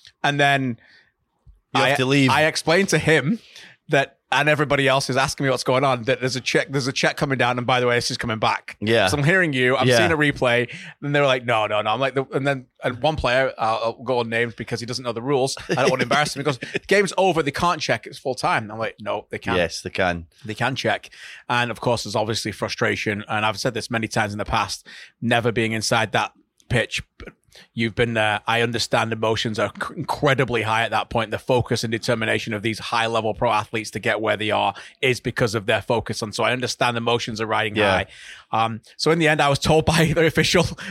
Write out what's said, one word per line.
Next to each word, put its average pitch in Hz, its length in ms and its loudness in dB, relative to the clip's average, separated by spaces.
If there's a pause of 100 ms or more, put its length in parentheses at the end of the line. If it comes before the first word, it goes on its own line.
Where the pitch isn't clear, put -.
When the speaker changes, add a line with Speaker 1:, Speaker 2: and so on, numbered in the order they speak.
(240)
Speaker 1:
And 143 160 0
then 135 400 2 (960)
Speaker 2:
You 120 60 4
have 127 120 4
Speaker 1:
I, - 20 4
Speaker 2:
to 131 100 2
leave. 135 240 4
Speaker 1:
I 147 160 4
explained 165 440 2
to 160 80 4
him 156 420 2 (500)
that, 139 300 0 (120)
and 143 180 2
everybody 139 380 2
else 135 240 2
is 127 60 0
asking 135 260 0
me 139 80 2
what's 123 120 -2
going 131 200 2
on, 127 200 0
that 120 160 0
there's 123 160 -2
a 127 60 -6
check, - 300 0
there's 135 160 -2
a 135 60 -2
check - 240 0
coming 139 200 -2
down, 123 220 2
and 120 80 -4
by 127 120 2
the 123 80 2
way, 120 80 4
this 120 140 0
is 123 80 -4
coming 113 220 -4
back. - 400 -2
Speaker 2:
Yeah. 107 280 4
Speaker 1:
So 95 100 2
I'm 143 60 0
hearing 175 300 4
you, 127 240 4
I'm 127 100 2
Speaker 2:
Yeah. 123 100 6
Speaker 1:
seeing 110 140 4
a 160 60 2
replay, 127 560 2 (280)
and 143 120 -4
they 147 60 2
were 143 80 4
like, 127 180 2
"No, 110 220 2
no, 104 140 0
no." 107 100 0
I'm 113 80 0
like, 135 160 0
the, 135 180 0
and 139 140 -2
then, 135 180 -2 (180)
and 127 180 -4
one 151 140 0
player, 131 440 0
I'll, 110 240 0
I'll 113 200 -4
go 123 180 0
unnamed 117 340 -2
because 117 240 -8
he 120 80 -8
doesn't 123 160 -8
know 123 80 -4
the 113 100 -6
rules. 131 340 0 (140)
I 180 60 0
don't 131 140 2
want 131 100 0
to 127 60 0
embarrass 143 300 0
him. 135 40 -8
He 139 60 -8
goes, 143 120 0
Speaker 2:
<laughs> - 160 -12
Speaker 1:
"The - 140 -4
game's 196 300 2
over. 175 260 2
They 139 80 -2
can't 175 300 -2
check. - 260 -2
It's 120 100 -16
full 131 180 -6
time." 135 360 -2
I'm 110 80 -10
like, 107 200 -4
"No, 104 300 -6
they 107 100 -8
can." 113 160 -2
Speaker 2:
Yes, - 260 0
they 92 100 -10
can. 87 340 0 (200)
Speaker 1:
They 107 100 -8
can 127 200 -2
check. 104 340 -2 (400)
And 120 200 0
of 110 120 -8
course, 120 240 0
there's 104 100 -10
obviously 110 360 -2
frustration, 107 760 -4
and 107 180 -2
I've 107 140 -2
said 127 160 -2
this 110 160 -6
many 113 160 -2
times 107 260 -2
in 104 60 -8
the 98 60 -4
past, - 420 -4 (340)
never 117 300 2
being 110 220 -2
inside 110 400 0
that 107 180 -2 (380)
pitch, - 340 -2 (160)
but - 140 -20 (420)
you've 117 180 -2
been 120 220 0
there. 107 320 0
I 113 140 2
understand 117 520 0
emotions 110 460 -2
are 101 200 0
c-, - 160 -8
incredibly 127 680 0
high 110 200 0
at 110 80 -2
that 107 200 -2
point. 113 180 -2
The 107 80 -4
focus 123 460 0
and 113 80 -4
determination 110 600 -2
of 104 120 -6
these 110 160 -4
high-level 113 560 -2
pro 120 160 0
athletes 107 400 -2
to 113 80 -8
get 107 200 0
where 107 160 2
they 104 140 -4
are 101 240 0 (300)
is 127 160 2
because 117 340 -2
of 104 140 -2
their 110 160 2
focus. - 400 -4
And 104 100 -8
so 117 100 -2
I 110 80 2
understand 123 460 -2
emotions 117 420 -2
are 110 60 -2
riding 107 300 -2
Speaker 2:
Yeah. 98 300 2 (460)
Speaker 1:
high. 113 140 2
Um, 113 160 -6 (160)
so 151 140 2
in 170 80 2
the 156 80 4
end, 151 120 4
I 143 100 4
was 139 100 2
told 156 260 4
<laughs> 160 80 4
by 165 120 4
the 156 200 2
official, 165 400 2 (260)